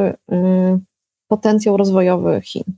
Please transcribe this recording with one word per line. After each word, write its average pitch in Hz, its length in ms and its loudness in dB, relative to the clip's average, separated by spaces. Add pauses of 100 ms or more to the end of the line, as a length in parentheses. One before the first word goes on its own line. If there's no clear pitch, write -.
y, - 80 -4 (1120)
potencjał 214 500 0
rozwojowy 180 680 0
Chin. - 200 -12 (140)